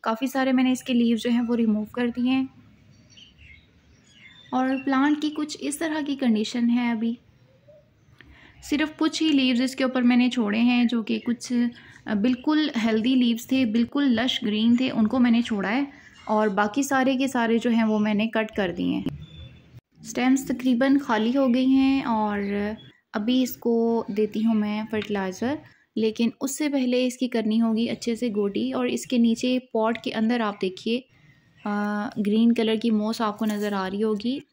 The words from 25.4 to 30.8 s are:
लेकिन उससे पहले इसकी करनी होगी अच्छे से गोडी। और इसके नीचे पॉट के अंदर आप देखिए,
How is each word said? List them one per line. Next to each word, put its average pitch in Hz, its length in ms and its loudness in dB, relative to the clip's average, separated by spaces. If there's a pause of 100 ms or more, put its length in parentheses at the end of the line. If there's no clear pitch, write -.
लेकिन 220 340 0 (100)
उससे 285 280 -4
पहले 254 360 0
इसकी 254 220 -2
करनी 220 300 0
होगी 226 300 0
अच्छे 233 280 -4
से 240 140 -4
गोडी। 202 420 -2
और 254 180 -2
इसके 240 280 -4
नीचे 240 420 2 (140)
पॉट 226 300 0
के - 80 -6
अंदर 226 300 0
आप 208 200 -4
देखिए, 196 360 -4 (680)